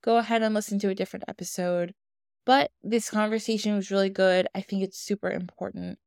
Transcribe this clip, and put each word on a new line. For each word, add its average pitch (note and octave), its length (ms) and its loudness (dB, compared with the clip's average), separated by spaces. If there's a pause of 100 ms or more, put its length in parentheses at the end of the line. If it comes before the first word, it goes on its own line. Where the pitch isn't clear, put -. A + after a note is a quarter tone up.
Go A#3 140 4
ahead A3+ 240 2
and A3 140 2
listen G#3+ 240 -2
to G3+ 100 0
a F#3+ 60 0
different F#3+ 340 -6
episode. F3 640 -4 (540)
But C4+ 240 6 (120)
this A3 280 -2
conversation G#3+ 640 0
was G3 140 -2
really G3 180 2
good. F#3 460 4
I F#3+ 80 -4
think G3 200 -2
it's F#3+ 160 -6
super G3 300 -4
important. F3+ 800 -8